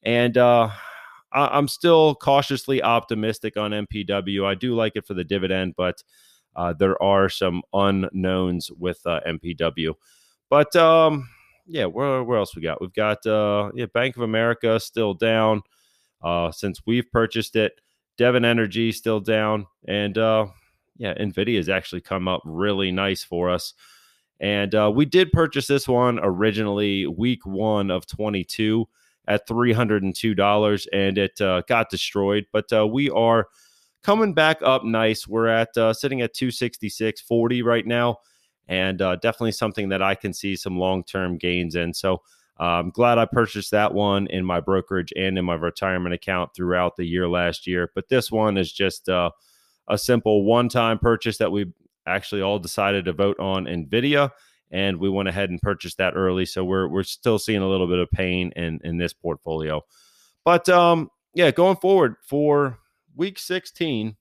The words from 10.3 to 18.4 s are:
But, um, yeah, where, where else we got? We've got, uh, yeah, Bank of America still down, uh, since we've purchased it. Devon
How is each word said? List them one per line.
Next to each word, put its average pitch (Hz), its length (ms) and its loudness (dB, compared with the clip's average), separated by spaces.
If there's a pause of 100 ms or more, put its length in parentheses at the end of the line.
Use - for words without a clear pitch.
But, 143 280 4
um, 160 520 4 (380)
yeah, 156 180 -4
where, 127 400 -2
where 117 140 0
else 98 180 -2
we 85 60 -12
got? 80 180 -4
We've 90 140 -10
got, 107 320 0
uh, 104 480 0
yeah, 123 180 -6
Bank 123 240 -2
of 120 60 -6
America 113 580 0
still 110 320 -2
down, 110 480 2 (640)
uh, 85 300 -2
since 95 340 -8
we've 117 260 -2
purchased 113 420 -2
it. 107 280 0 (340)
Devon 120 300 4